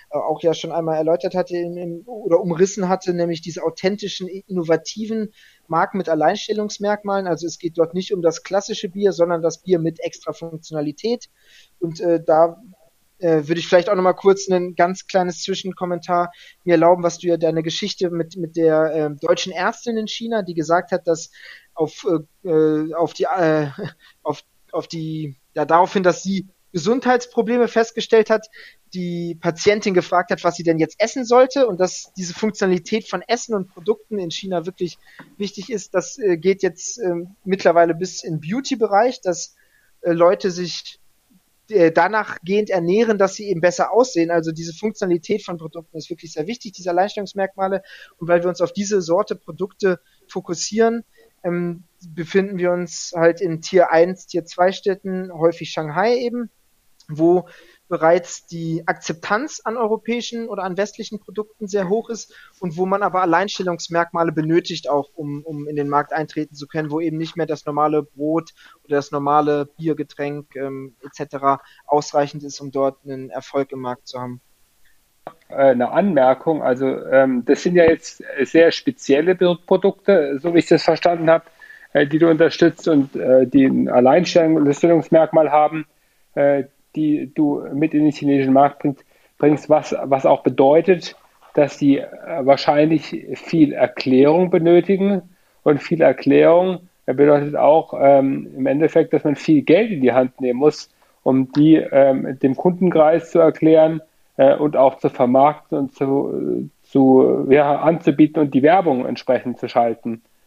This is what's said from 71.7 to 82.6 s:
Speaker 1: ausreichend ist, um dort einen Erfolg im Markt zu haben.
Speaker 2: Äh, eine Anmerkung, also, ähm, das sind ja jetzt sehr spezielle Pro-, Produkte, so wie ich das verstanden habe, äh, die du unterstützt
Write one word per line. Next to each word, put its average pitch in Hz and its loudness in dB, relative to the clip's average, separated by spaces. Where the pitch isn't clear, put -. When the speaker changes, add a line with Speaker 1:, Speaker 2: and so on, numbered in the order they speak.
Speaker 1:
ausreichend 147 -4
ist, 139 -16
um 139 -12
dort 135 -4
einen 131 -14
Erfolg 135 -8
im 131 -10
Markt 123 -10
zu 123 -12
haben. 123 -12
Speaker 2:
Äh, - -14
eine 123 2
Anmerkung, 147 0
also, 131 -2
ähm, 131 0
das 135 2
sind 180 0
ja 170 6
jetzt - 0
sehr 165 4
spezielle 156 0
Pro-, 180 2
Produkte, 185 2
so 170 -2
wie 175 4
ich - 2
das - 4
verstanden 165 2
habe, 165 4
äh, 147 2
die 151 0
du 165 6
unterstützt 160 2